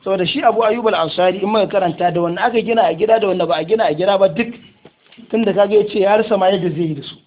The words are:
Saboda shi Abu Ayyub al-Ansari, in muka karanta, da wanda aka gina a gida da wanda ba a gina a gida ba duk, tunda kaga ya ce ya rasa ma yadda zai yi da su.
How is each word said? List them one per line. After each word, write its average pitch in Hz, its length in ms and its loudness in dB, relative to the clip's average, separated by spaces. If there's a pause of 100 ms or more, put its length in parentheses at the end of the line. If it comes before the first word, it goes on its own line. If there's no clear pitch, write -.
Saboda 190 240 -2
shi - 160 -4
Abu 220 200 4
Ayyub 226 240 0
al-Ansari, 185 540 0
in 190 80 -2
muka 214 180 2
karanta, 180 460 0
da 170 80 -2
wanda 175 220 -2
aka 233 180 0
gina 226 220 0
a 165 100 2
gida 214 260 2
da 214 80 0
wanda 180 200 0
ba 170 80 0
a 160 100 -4
gina 214 200 0
a 156 100 0
gida 190 240 0
ba 190 80 4
duk, 226 260 -2 (800)
tunda 220 220 0
kaga 202 200 2
ya 208 140 4
ce 214 120 -4
ya 202 180 2
rasa 226 200 0
ma 190 140 2
yadda 180 180 -2
zai 160 140 -4
yi 156 120 -4
da 139 80 -12
su. - 120 -18 (120)